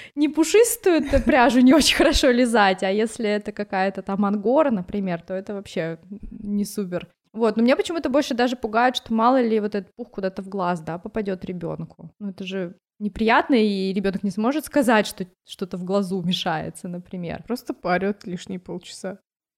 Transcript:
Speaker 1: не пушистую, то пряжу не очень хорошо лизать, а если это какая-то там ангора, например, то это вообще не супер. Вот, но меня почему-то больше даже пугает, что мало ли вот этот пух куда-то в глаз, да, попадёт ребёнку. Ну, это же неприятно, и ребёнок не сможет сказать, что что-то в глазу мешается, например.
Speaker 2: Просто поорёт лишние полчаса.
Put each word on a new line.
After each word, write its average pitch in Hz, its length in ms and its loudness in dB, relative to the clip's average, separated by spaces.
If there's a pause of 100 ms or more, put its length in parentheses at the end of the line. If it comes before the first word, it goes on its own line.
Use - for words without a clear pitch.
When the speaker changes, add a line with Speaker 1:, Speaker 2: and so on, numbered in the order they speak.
(160)
Speaker 1:
не 294 140 2
пушистую, 330 720 4
то 277 160 2
пряжу 240 400 6
не 254 140 8
очень 311 220 4
хорошо 294 360 4
лизать, 226 520 2
а 190 60 0
если 214 400 -2
это 208 220 -4
какая-то 196 500 -4
там 196 240 -2
ангора, 226 460 2
например, 185 500 -4
то 190 140 -12
это 196 180 -8
вообще 165 460 -8 (320)
не 202 340 -4
супер. 180 420 -8 (260)
Вот, 220 240 0
но 226 60 2
меня 254 120 4
почему-то 339 340 -2
больше 277 260 0
даже 247 200 0
пугает, 233 400 0
что - 180 -8
мало 240 280 4
ли 220 180 2
вот 208 140 -4
этот 202 220 -6
пух 240 160 -14
куда-то 190 320 -6
в 190 60 -16
глаз, 180 320 -2
да, 160 180 -8
попадёт 202 460 -6
ребёнку. 165 760 -10
Ну, 208 100 -8
это 190 140 -12
же 185 340 -8 (220)
неприятно, 226 560 2
и 202 360 2
ребёнок 190 320 -2
не 202 60 -2
сможет 233 360 -2
сказать, 220 420 2
что - 180 -10 (220)
что-то 190 300 -10
в 180 60 -8
глазу 190 380 -2
мешается, 165 640 -4
например. 175 560 -10
Speaker 2:
Просто 247 300 -6
поорёт 185 520 -2
лишние 180 340 -10
полчаса. 185 600 -12 (380)